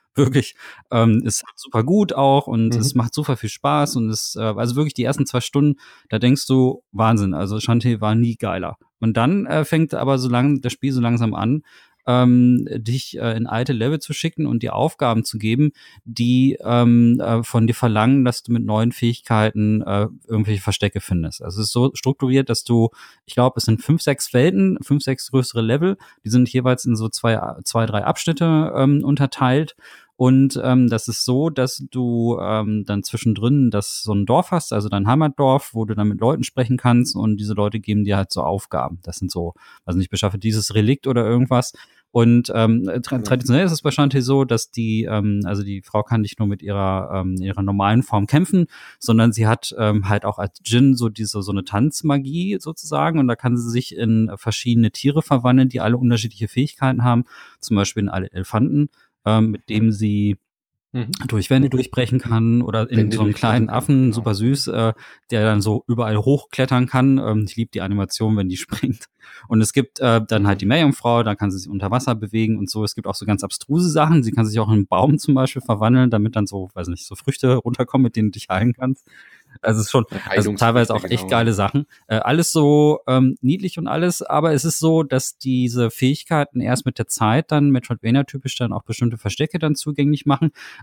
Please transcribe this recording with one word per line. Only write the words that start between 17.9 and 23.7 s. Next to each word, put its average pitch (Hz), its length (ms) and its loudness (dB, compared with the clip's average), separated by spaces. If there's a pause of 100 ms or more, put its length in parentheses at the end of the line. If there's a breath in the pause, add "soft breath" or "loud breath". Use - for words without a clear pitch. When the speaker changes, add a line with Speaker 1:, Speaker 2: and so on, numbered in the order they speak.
Speaker 1:
dass 120 160 -2
du 117 100 -4
mit 113 100 0
neuen 110 300 0
Fähigkeiten, 107 920 0
äh, 101 260 -2 (200)
irgendwelche 107 320 -2
Verstecke 98 400 -2
findest. 80 420 -4
Also 90 180 -8
es 104 80 -4
ist - 40 -6
so 127 220 2
strukturiert, 131 560 0
dass 117 120 -2
du, 117 280 2 (340 loud breath)
ich - 100 -20
glaub, 127 220 2
es 113 80 -4
sind 113 180 0